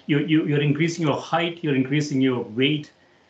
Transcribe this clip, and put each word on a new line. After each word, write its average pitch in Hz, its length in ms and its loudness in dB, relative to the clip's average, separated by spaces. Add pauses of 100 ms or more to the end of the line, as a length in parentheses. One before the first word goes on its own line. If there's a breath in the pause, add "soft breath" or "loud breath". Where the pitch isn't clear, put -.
you, 147 200 2
you, 160 200 2
you're 147 160 2
increasing 160 440 0
your 131 140 2
height, 170 420 -2
you're 143 140 0
increasing 143 440 0
your 127 220 2
weight. 135 480 -2 (400 soft breath)